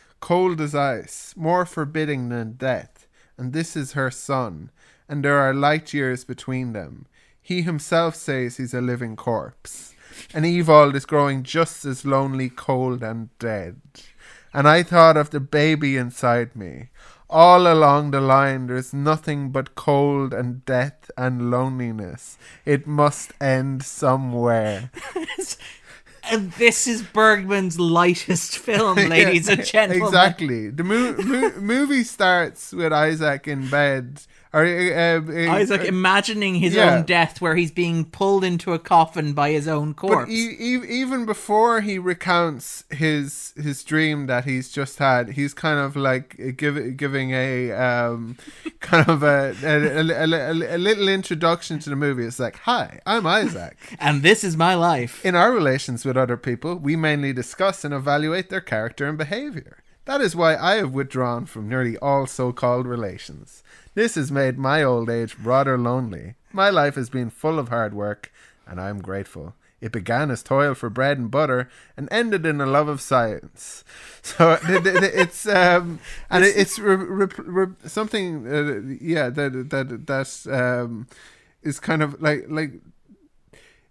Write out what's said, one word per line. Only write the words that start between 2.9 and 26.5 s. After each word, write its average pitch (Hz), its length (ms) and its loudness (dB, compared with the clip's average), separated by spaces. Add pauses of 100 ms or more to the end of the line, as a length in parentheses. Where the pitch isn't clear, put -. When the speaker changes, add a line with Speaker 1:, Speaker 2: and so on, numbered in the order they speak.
Speaker 1:
And 127 140 -8
this 165 240 -6
is 139 160 -8
her 131 180 -2
son, 117 600 -6 (380)
and 143 160 -4
there 143 140 4
are 135 140 2
light 147 400 0
years 131 320 -2
between 127 480 -8
them. 80 340 -12 (360)
He 180 200 -4
himself 165 520 0
says 127 440 -6
he's 123 160 -6
a 127 60 -2
living 120 360 -4
corpse. - 760 -8 (400)
And 156 140 0
Evald 156 480 6
is 139 120 -4
growing 139 360 0
just 156 420 -4
as 135 200 -8
lonely, 135 460 0
cold, 127 520 -4
and 113 380 -10
dead. 98 400 -6 (720)
And 143 140 6
I 170 160 6
thought 165 320 8
of 147 140 2
the 147 100 -4
baby 147 560 0
inside 120 580 -2
me. 95 360 -14 (380)
All 180 440 10
along 147 380 6
the 139 100 0
line, 135 460 2
there's 127 260 -6
nothing 143 580 -2
but 135 260 -4
cold 139 580 0
and 123 300 -6
death 131 520 -4
and 123 340 -2
loneliness. 123 840 -4 (300)
It 143 200 0
must 147 540 0
end 135 440 -2
somewhere." 120 1080 -2 (240)
Speaker 2:
<laughs> 330 160 -8 (1000)
And 202 220 -2